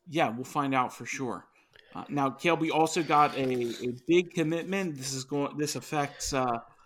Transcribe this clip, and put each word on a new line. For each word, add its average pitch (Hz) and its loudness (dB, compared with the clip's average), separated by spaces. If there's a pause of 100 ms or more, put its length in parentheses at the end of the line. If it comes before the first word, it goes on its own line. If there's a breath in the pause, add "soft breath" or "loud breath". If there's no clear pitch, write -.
Yeah, 156 0
we'll 127 -6
find 139 -2
out 123 2
for 120 -14
sure. 117 -6 (500 soft breath)
Uh, - -10
now, 139 0
Caleb, 165 2
we 160 0
also 156 4
got 147 6
a, 127 0 (140)
a 123 -2 (140)
big 175 4
commitment. 165 -2
This 135 -6
is 131 -6
going, 143 -2
this 147 -2
affects, 143 -4
uh, 127 0 (260 soft breath)